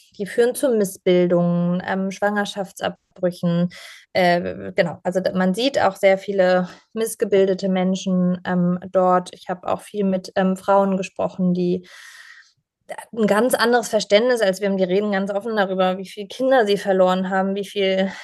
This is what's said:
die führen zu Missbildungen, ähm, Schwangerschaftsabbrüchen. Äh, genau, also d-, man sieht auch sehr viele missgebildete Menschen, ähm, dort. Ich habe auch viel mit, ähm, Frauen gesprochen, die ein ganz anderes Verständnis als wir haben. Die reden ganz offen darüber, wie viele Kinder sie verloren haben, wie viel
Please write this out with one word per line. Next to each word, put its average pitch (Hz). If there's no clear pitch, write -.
die 202
führen 240
zu 285
Missbildungen, 180
ähm, 190
Schwangerschaftsabbrüchen. 185
Äh, 185
genau, 170
also 185
d-, 190
man 185
sieht 254
auch 190
sehr 190
viele 185
missgebildete 196
Menschen, 185
ähm, 180
dort. 180
Ich -
habe 180
auch 185
viel 208
mit, 185
ähm, 190
Frauen 196
gesprochen, 180
die 180
ein 220
ganz 214
anderes 233
Verständnis 226
als 190
wir 202
haben. 196
Die 190
reden 202
ganz 196
offen 220
darüber, 185
wie 190
viele 208
Kinder 262
sie 202
verloren 185
haben, 196
wie 202
viel 190